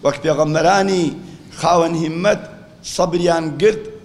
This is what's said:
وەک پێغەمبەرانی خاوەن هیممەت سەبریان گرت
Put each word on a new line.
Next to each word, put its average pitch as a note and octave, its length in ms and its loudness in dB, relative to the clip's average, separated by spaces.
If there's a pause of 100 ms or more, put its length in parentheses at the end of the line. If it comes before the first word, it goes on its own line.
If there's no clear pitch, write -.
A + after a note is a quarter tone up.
وەک C#3 200 2
پێغەمبەرانی E3 800 2 (540)
خاوەن E3 440 2
هیممەت E3+ 400 -2 (540)
سەبریان E3+ 480 0 (160)
گرت G#3+ 220 2 (220)